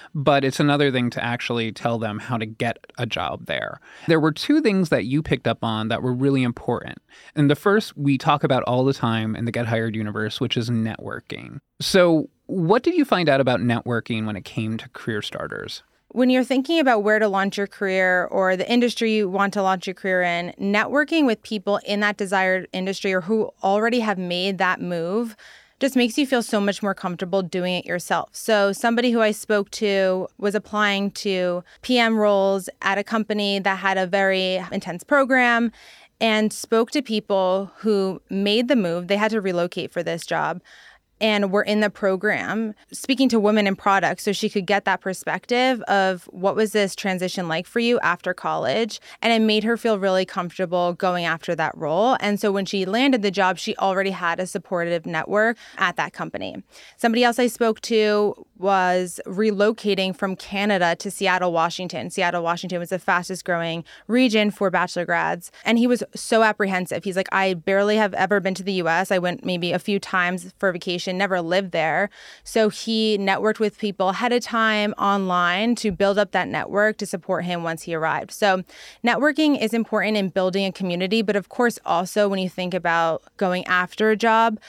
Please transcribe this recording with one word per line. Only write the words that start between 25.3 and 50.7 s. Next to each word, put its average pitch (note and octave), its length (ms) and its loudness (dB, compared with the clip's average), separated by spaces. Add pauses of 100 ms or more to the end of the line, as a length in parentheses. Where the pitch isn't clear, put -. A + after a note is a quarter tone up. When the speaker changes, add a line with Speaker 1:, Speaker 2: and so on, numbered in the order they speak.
Speaker 2:
just - 180 0
makes A#3+ 200 2
you D4 80 2
feel B3 160 0
so G#3+ 200 0
much G3+ 200 -2
more G3 120 -2
comfortable F#3 480 -4
doing F3+ 320 -2
it F3+ 120 -4
yourself. F3 460 -4
So G3+ 400 2
somebody A#3 400 0
who A#3 80 2
I G#3+ 120 4
spoke G#3 400 -2
to F#3+ 560 0 (100)
was G3+ 180 0
applying G3+ 560 0
to F3+ 520 -2 (180)
P B3+ 180 2
M A3+ 180 2
roles G3 520 2 (120)
at G3 160 0
a G3+ 60 -2
company G#3 560 -2
that F#3+ 200 0
had F#3+ 180 0
a F#3 100 0
very F#3 540 2 (100)
intense F3+ 320 -8
program B3 680 2 (500)
and G#3+ 320 2
spoke A3+ 380 0
to D4+ 100 0
people G3 760 0
who G3 520 0
made G#3 400 0
the C#4 80 4
move. F3 300 0
They G3+ 100 2
had G#3+ 140 2
to A3 100 -2
relocate F3 500 -2
for F3 120 -6
this E3 220 -6
job D#3+ 360 -4 (600)
and G3+ 320 2
were G#3 100 2
in G#3+ 160 0
the G#3 100 2
program, F#3+ 840 -2 (180)
speaking C4 380 2
to A3+ 100 4
women G#3 260 4
in G3 120 0
product F#3 420 2
so G#3 140 -2
she G#3 160 -2
could G3 160 -4
get G3+ 180 0
that F#3+ 160 0
perspective A3+ 840 -2
of F#3+ 420 2
what F#3 280 -2
was G#3+ 200 0
this G3+ 220 0
transition F#3 520 -4
like E3 180 -4
for - 140 -4
you A#3 200 4
after F3 340 -2
college. D#3+ 640 -2 (220)
And A3+ 100 2
it A3 140 4
made G#3+ 180 2
her A3+ 140 0
feel A3 220 0
really F#3+ 260 0
comfortable F3 680 -2